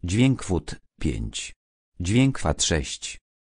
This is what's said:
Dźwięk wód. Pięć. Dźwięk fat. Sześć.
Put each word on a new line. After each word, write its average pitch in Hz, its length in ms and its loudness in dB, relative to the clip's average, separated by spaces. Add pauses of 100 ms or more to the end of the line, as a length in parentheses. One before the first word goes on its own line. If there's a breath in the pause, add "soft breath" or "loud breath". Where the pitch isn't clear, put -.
Dźwięk 117 400 2
wód. - 320 -2 (240)
Pięć. 55 520 -4 (480)
Dźwięk 123 380 2
fat. - 240 0
Sześć. - 560 -2 (260)